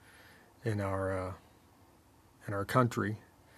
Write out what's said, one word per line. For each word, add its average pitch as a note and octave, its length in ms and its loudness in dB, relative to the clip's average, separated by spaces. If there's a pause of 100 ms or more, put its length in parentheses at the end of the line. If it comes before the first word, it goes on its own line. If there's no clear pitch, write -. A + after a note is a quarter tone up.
(640)
in G#2 160 0
our, F#2+ 480 -2
uh, F#2 40 -8 (1120)
in G#2 80 -4
our G2+ 100 -2
country, A2 520 2 (420)